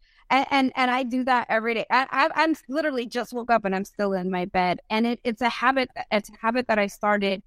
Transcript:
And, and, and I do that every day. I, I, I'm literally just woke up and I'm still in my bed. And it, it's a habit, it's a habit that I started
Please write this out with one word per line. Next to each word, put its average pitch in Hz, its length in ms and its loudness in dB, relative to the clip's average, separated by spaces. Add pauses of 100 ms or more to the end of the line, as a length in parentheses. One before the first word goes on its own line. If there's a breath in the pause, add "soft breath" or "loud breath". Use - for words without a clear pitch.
(300 soft breath)
And, 262 220 2
and, 269 240 2
and 247 160 0
I 262 120 -2
do 254 200 -2
that 247 260 2
every 226 260 0
day. 202 140 -2
I, 254 220 2
I, 302 320 2
I'm 320 120 2 (120)
literally 269 380 -2
just 233 260 -6
woke 240 200 -4
up 220 120 4
and 190 100 0
I'm 190 120 -2
still 202 280 -4
in 185 160 -2
my 180 160 -2
bed. 180 440 0
And 220 180 2
it, 240 160 -2
it's 233 180 -4
a 240 80 2
habit, 254 400 0 (220)
it's 208 180 0
a - 120 -20
habit 240 260 0
that 214 120 2
I 202 80 0
started 202 600 0